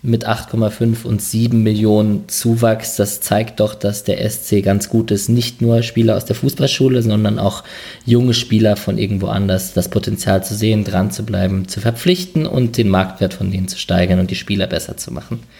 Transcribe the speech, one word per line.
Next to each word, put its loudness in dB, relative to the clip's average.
mit 0
acht -4
Komma 0
fünf -2
und -2
sieben 0
Millionen 2
Zuwachs, 0
das -2
zeigt -2
doch, 0
dass -4
der -2
S -4
C 2
ganz 0
gut 0
ist, 0
nicht 0
nur 4
Spieler 2
aus -4
der -4
Fußballschule, 2
sondern 2
auch -2
junge 4
Spieler 2
von -4
irgendwo 0
anders -2
das -2
Potenzial 0
zu -8
sehen, 0
dran 0
zu -8
bleiben, -2
zu -8
verpflichten -2
und 0
den 4
Marktwert 0
von -4
denen -2
zu -10
steigern 2
und 0
die -4
Spieler -2
besser -6
zu -12
machen. -10